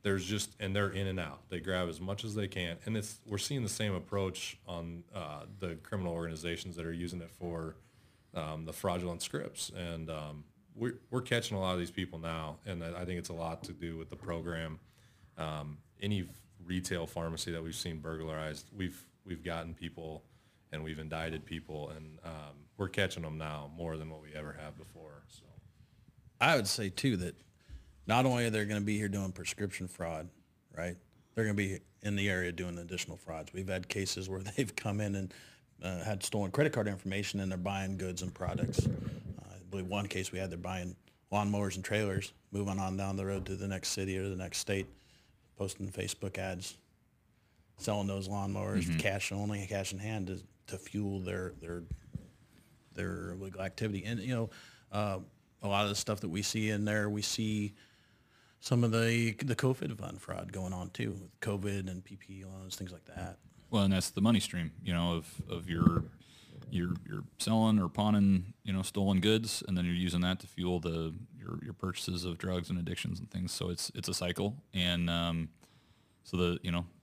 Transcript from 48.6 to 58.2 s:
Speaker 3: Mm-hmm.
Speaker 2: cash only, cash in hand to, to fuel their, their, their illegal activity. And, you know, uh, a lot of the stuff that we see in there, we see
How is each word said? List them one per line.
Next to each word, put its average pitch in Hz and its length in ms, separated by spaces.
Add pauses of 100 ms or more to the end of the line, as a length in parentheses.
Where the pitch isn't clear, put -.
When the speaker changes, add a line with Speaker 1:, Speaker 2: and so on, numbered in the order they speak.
Speaker 3:
Mm-hmm. 82 140
Speaker 2:
cash 98 320
only, 101 380
cash 98 240
in 95 80
hand 104 280
to, 92 140 (260)
to 95 100
fuel 101 420
their, 92 400
their, 85 220 (1120)
their 90 380
illegal 95 300
activity. 98 420
And, 113 160
you 123 140
know, 113 160 (420)
uh, 101 260 (440)
a 104 60
lot 101 160
of 104 60
the 101 40
stuff 104 260
that 101 80
we 92 140
see 107 280
in 104 140
there, 104 240
we 104 140
see 107 520 (840)